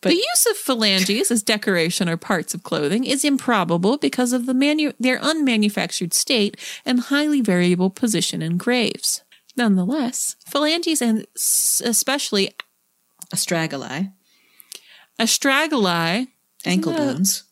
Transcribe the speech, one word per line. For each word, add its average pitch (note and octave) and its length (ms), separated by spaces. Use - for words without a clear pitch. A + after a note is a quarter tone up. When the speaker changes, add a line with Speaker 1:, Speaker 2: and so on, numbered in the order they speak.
Speaker 1:
But - 80
Speaker 2:
The E4+ 80
use E5 340
of G#4 60
phalanges G#3 720
as A3+ 100
decoration F3+ 680
or E3 80
parts E3+ 360
of F3+ 100
clothing E3 420
is C4+ 180
improbable G#3+ 720
because B3+ 380
of B3 120
the C4 80
manu-, D4 460
their B3+ 200
unmanufactured G#3+ 920
state G#3+ 440
and B3+ 140
highly C#4+ 400
variable F3+ 500
position F#3 520
in E3 160
graves. - 680
Nonetheless, A#3 800
phalanges D#4 560
and A3+ 240
s-, - 480
especially A#3 680
Speaker 1:
Astragali. D#3+ 800
Speaker 2:
astragali, A#3 1080
Speaker 1:
Ankle D#4+ 260
Speaker 2:
isn't D#4 140
that C4+ 80
Speaker 1:
bones. F#3+ 380